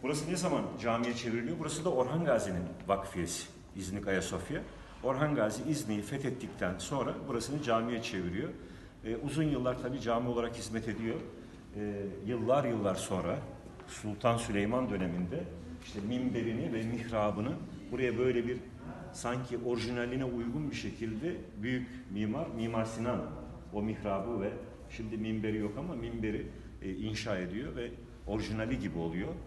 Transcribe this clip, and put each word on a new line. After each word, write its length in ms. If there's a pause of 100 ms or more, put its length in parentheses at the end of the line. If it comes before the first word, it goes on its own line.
burası 280
ne 40
zaman 260 (200)
camiye 340
çevriliyor? 440
Burası 260
da 60
Orhan 340
Gazi'nin 380 (240)
vakfiyesi, 600 (280)
İznik 320
Ayasofya. 540 (420)
Orhan 320
Gazi 340
İznik'i 320
fethettikten 760
sonra 360 (140)
burasını 360
camiye 380
çeviriyor. 480 (560)
Ee, 100
uzun 280
yıllar 380
tabii 200
cami 280
olarak 260
hizmet 320
ediyor. 280 (600)
Ee, 280 (220)
yıllar 380
yıllar 320
sonra 440 (480)
Sultan 500
Süleyman 520
döneminde 540 (420)
işte 140
minberini 760
ve 100
mihrabını 680 (400)
buraya 260
böyle 300
bir 100 (560)
sanki 440
orijinaline 680
uygun 460
bir 40
şekilde 600 (260)
büyük 260 (240)
mimar, 360
Mimar 380
Sinan 360 (520)
o 80
mihrabı 600
ve 80 (400)
şimdi 280
minberi 400
yok 200
ama 180
minberi, 520 (340)
e, 120
inşa 440
ediyor 380
ve 160 (360)
orijinali 520
gibi 180
oluyor. 300 (200)